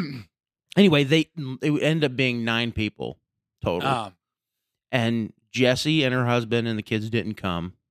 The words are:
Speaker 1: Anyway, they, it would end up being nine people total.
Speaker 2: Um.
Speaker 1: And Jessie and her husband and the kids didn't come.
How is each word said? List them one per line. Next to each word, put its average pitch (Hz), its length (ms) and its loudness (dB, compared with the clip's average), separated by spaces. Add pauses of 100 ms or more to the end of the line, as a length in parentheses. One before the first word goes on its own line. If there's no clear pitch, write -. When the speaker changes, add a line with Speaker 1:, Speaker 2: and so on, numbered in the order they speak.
(760)
Speaker 1:
Anyway, 160 280 6
they, 156 240 2 (320)
it 147 100 0
would 147 120 0
end 156 200 2
up 131 140 -2
being 120 280 0
nine 117 280 -2
people 101 460 -6 (440)
total. 90 260 -2
Speaker 2:
Um. 113 260 -4 (760)
Speaker 1:
And 117 420 0 (180)
Jessie 127 520 2
and 127 120 0
her 127 100 0
husband 117 420 0
and 113 120 -4
the 107 40 -6
kids 110 280 -4
didn't 107 240 -2
come. 90 400 -6 (160)